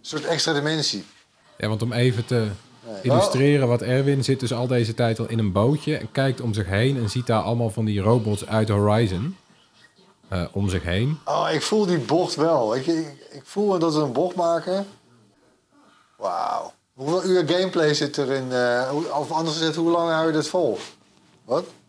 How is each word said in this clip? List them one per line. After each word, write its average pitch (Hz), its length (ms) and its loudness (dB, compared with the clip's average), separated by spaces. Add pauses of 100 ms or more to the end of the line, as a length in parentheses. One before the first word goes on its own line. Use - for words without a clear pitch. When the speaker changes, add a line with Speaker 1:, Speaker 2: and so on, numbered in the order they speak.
Speaker 1:
soort 151 240 -8
extra 160 280 0
dimensie. 147 520 -2 (520)
Speaker 2:
Ja, - 120 -4
want 107 140 -2
om 117 100 -4
even 120 320 2
te 113 240 0 (380)
Speaker 1:
Nee. 107 160 -12
Speaker 2:
illustreren 139 680 4
wat 120 140 2
Erwin 135 420 2
zit 135 160 0
dus 120 120 -4
al 123 140 -2
deze 120 280 0
tijd 113 240 0
al 113 100 -4
in 113 100 -2
een 104 140 0
bootje 143 440 2
en - 160 -10
kijkt 135 280 0
om 117 140 -2
zich 104 120 -2
heen 113 300 2
en 113 140 -2
ziet 123 160 -4
daar 110 160 2
allemaal 117 280 0
van 113 140 -2
die 104 160 0
robots 107 460 2
uit 107 220 0
Horizon, 104 680 2 (920)
eh, 90 240 -4
om 98 160 -2
zich 90 140 -2
heen. 107 420 -2
Speaker 1:
Oh, 156 280 -2
ik 156 100 -2
voel 214 240 0
die 175 120 0
bocht 143 360 0
wel. 139 420 2
Ik, 131 100 -4
ik, 160 440 -4
ik 139 140 -18
voel 202 340 0
dat 160 160 0
we 151 60 2
een 139 120 0
bocht 139 240 -2
maken. 180 500 -2 (1300)
Wauw. 87 560 -4 (220)
Hoeveel 165 300 -2
uur 180 240 2
gameplay 175 460 2
zit 147 220 -2
er 135 140 0
in, 131 220 -2
eh, 123 360 2
hoe, 147 260 -4
of 147 180 -4
anders 160 240 -2
gezegd, 160 200 -2
hoe 165 140 2
lang 170 200 2
hou 160 160 2
je 160 60 2
dit 151 160 0
vol? 135 300 0 (680)
Wat? 156 200 -2 (240)